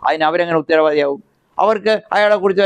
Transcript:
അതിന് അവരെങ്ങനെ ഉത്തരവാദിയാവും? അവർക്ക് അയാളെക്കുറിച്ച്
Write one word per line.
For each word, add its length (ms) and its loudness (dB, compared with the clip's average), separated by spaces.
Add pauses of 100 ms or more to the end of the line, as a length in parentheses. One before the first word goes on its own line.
അതിന് 220 -2
അവരെങ്ങനെ 340 0
ഉത്തരവാദിയാവും? 580 0 (440)
അവർക്ക് 300 0 (220)
അയാളെക്കുറിച്ച് 500 0